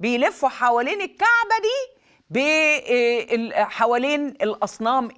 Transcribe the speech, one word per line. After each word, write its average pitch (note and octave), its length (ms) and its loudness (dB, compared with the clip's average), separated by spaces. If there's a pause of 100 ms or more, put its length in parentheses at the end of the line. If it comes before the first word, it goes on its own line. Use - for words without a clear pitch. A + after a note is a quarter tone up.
بيلفوا B3 480 0
حوالين B3 520 0
الكعبه A4+ 640 0
دي B4+ 400 -4 (280)
ب-، D#3+ 60 -4
إيه، B3+ 1000 2
ال-، A#3 180 -4
حوالين B3 720 0
الاصنام A3+ 880 -2